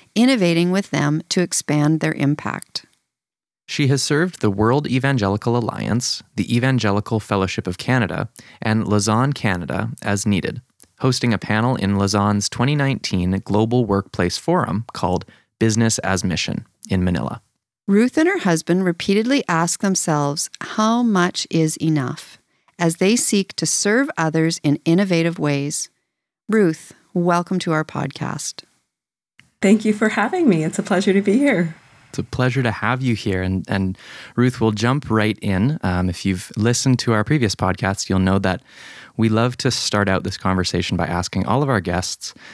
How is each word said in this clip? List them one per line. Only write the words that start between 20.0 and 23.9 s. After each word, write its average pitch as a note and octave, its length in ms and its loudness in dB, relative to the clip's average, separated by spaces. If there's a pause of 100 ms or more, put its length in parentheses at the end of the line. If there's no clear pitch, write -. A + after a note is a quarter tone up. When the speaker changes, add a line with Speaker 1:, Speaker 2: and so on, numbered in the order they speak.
Speaker 1:
"How A3+ 400 0
much F#3 480 0
is D#3+ 280 0
enough?" D3+ 600 -4 (380)
as E3 200 0
they G3 180 2
seek G#3 400 0
to - 100 -4
serve A#3+ 520 0